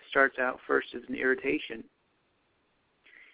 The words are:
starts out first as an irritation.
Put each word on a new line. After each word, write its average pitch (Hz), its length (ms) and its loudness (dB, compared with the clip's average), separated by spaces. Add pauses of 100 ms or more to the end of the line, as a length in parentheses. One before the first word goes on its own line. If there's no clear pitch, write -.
(100)
starts 135 280 4
out 127 280 -2
first 135 280 2
as 123 140 -10
an 127 60 -6
irritation. 131 680 -2 (1500)